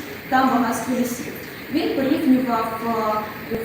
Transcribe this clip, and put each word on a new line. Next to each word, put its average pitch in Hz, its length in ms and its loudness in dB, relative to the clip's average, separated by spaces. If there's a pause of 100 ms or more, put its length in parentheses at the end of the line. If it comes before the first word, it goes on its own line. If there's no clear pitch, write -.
(300)
та - 140 4
багатство - 560 2
лісів. - 340 -4 (400)
Він - 220 2
порівнював, 254 840 2 (760)
е, 220 120 0